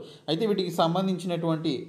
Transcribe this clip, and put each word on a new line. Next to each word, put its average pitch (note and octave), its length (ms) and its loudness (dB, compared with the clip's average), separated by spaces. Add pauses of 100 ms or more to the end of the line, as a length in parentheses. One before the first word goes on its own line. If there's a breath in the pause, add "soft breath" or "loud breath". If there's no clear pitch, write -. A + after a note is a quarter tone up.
(280 loud breath)
అయితే E3 180 0
వీటికి F#3 260 0
సంబంధించినటువంటి E3+ 1000 0 (180)